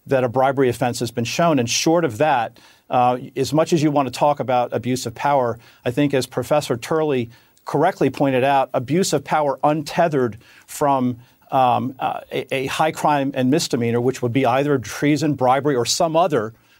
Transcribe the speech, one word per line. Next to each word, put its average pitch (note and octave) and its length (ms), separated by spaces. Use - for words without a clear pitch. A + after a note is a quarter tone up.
that C3 160
a B2+ 60
bribery C3 400
offense A#2+ 300
has A#2+ 120
been A#2+ 140
shown. E3 340
And A#2+ 100
short E3 340
of A#2 140
that, C3 400
uh, B2 280
as C3 180
much D#3+ 200
as D3+ 100
you D3+ 80
want C#3 160
to A#2+ 100
talk D3 220
about B2 340
abuse B2 320
of A#2 80
power, B2+ 460
I B2 60
think C#3+ 220
as B2+ 120
Professor C#3 520
Turley C#3 520
correctly D#3 400
pointed C3 340
out, C#3 300
abuse C#3+ 400
of D3 100
power D3 400
untethered D3+ 760
from, B2+ 540
um, B2 480
uh, - 220
a, C#3 100
a C3+ 40
high D#3+ 260
crime D3 440
and B2+ 160
misdemeanor, A#2+ 500
which B2+ 220
would A#2+ 100
be C3 100
either C3+ 360
treason, D3 560
bribery, C3+ 400
or A#2+ 100
some D#3+ 320
other C#3+ 340